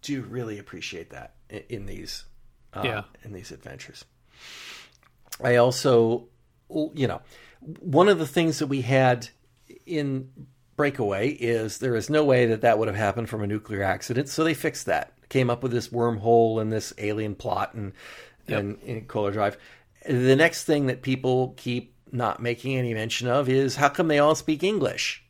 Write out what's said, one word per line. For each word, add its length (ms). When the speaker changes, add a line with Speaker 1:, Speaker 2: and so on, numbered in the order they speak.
Speaker 1:
do 200
really 360
appreciate 520
that 240
in, 180
in 180
these, 380
uh, 100
Speaker 2:
Yeah. 180
Speaker 1:
in 100
these 200
adventures. 520
I 140
also, 720
you 140
know, 120
one 480
of 100
the 80
things 340
that 80
we 140
had 460
in 440
Breakaway 540
is 480
there 180
is 140
no 140
way 220
that 160
that 160
would 100
have 80
happened 320
from 140
a 40
nuclear 360
accident, 460
so 160
they 100
fixed 320
that. 260
Came 220
up 120
with 100
this 160
wormhole 720
and 120
this 260
alien 360
plot 400
and, 180
Speaker 2:
Yep. 120
Speaker 1:
and, 260
and 220
Kohler 220
Drive. 260
The 280
next 280
thing 220
that 160
people 540
keep 380
not 320
making 340
any 180
mention 340
of 200
is 280
how 140
come 180
they 100
all 160
speak 300
English? 640